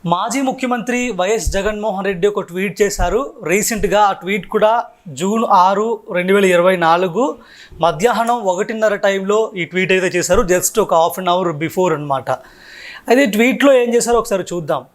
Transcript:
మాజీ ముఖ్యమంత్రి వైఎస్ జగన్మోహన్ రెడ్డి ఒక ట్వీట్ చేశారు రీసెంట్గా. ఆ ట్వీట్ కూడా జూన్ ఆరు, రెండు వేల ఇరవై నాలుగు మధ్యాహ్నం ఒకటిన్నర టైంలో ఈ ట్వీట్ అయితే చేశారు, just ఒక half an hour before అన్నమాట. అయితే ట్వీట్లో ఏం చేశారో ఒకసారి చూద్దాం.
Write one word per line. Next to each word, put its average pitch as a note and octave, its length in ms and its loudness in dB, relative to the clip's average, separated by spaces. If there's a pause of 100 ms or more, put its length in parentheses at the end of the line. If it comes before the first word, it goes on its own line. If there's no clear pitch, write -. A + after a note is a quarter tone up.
మాజీ G#3 340 -2
ముఖ్యమంత్రి B3 680 -2
వైఎస్ F#3 380 -2
జగన్మోహన్ G#3 560 -4
రెడ్డి F#3+ 220 -2
ఒక G3+ 140 0
ట్వీట్ F#3 420 -4
చేశారు F#3+ 520 -2 (100)
రీసెంట్గా. G3+ 560 0
ఆ G3 120 4
ట్వీట్ F#3 360 -6
కూడా A3 360 2 (240)
జూన్ F#3+ 360 -2
ఆరు, G3+ 560 2 (120)
రెండు F3+ 200 0
వేల G3 120 4
ఇరవై F3+ 320 4
నాలుగు F3+ 640 0 (420)
మధ్యాహ్నం G#3+ 540 0
ఒకటిన్నర G#3+ 600 -2
టైంలో G3+ 600 0
ఈ F3 80 -4
ట్వీట్ F#3 280 -2
అయితే F#3 140 2
చేశారు, F3 360 0
just F3+ 380 0
ఒక F3+ 140 0
half E3+ 320 2
an F3 80 2
hour E3+ 320 -2
before F3+ 280 -2
అన్నమాట. C#3 360 -6
అయితే - 960 -2
ట్వీట్లో A#3+ 460 2
ఏం A#3+ 220 4
చేశారో A#3+ 240 2
ఒకసారి G3 340 -2
చూద్దాం. D#3 320 -4 (100)